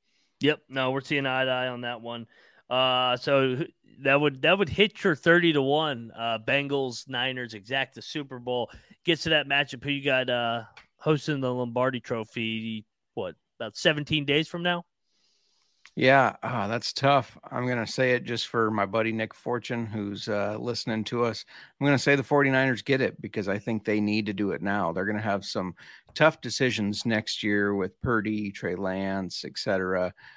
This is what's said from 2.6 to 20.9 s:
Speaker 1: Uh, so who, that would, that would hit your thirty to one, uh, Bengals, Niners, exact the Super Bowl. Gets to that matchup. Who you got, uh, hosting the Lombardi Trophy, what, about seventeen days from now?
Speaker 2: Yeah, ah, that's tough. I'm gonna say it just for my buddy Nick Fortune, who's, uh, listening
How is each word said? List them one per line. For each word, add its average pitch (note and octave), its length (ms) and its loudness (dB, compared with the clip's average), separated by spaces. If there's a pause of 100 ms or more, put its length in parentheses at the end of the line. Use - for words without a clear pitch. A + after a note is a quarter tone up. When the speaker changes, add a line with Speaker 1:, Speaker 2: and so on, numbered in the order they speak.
Speaker 1:
Uh, B2+ 460 4
so C3+ 400 2
who, D3 100 -2 (360)
that C#3 180 4
would, C#3+ 220 0
that E3 160 6
would G3 100 0
hit F#3+ 340 2
your F3+ 140 4
thirty E3+ 380 6
to C#3+ 80 4
one, C3+ 560 0
uh, A#2 280 -2
Bengals, C3+ 640 -2
Niners, B2+ 460 -6
exact C3 420 -4
the A#2+ 60 -14
Super C3+ 380 -10
Bowl. B2 300 -2 (360)
Gets E3 180 2
to E3 60 -2
that D3+ 180 2
matchup. C#3 360 -2
Who C#3+ 80 -2
you C#3 120 -4
got, C3 260 2
uh, A#2 340 0 (340)
hosting D3+ 420 0
the B2+ 140 -2
Lombardi B2 480 0
Trophy, A2+ 800 -6 (300)
what, F#2 220 -8 (240)
about A2+ 180 -10
seventeen D3+ 480 0
days D3 240 2
from E3+ 140 -8
now? F3 200 -2 (1120)
Speaker 2:
Yeah, C3 480 6
ah, A2+ 240 -2
that's A2+ 240 -4
tough. C#3 460 2 (120)
I'm B2 180 -4
gonna A#2+ 200 -2
say B2+ 260 0
it A#2 120 0
just A2+ 220 -4
for A2+ 240 0
my G#2 160 0
buddy A2+ 260 0
Nick A2+ 200 -4
Fortune, A#2+ 520 -6
who's, G2+ 420 -6
uh, G#2 320 -2
listening A#2 460 -4